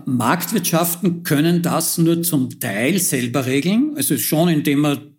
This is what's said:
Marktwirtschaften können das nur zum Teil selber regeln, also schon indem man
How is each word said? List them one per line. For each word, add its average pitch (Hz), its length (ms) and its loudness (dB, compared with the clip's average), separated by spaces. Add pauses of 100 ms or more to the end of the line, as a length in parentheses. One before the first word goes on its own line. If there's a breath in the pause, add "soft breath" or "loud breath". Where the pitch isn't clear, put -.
Marktwirtschaften 170 1160 0
können 165 400 2
das 147 340 -2
nur 165 260 2
zum 131 380 -2
Teil 120 380 -2
selber 123 480 -2
regeln, 196 500 0
also - 220 -2
schon 165 320 2
indem 147 300 2
man 143 180 2 (200)